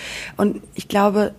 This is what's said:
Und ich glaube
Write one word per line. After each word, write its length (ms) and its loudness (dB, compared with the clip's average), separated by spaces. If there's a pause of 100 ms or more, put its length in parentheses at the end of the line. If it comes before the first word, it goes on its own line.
(380)
Und 240 0 (140)
ich 120 -10
glaube 520 2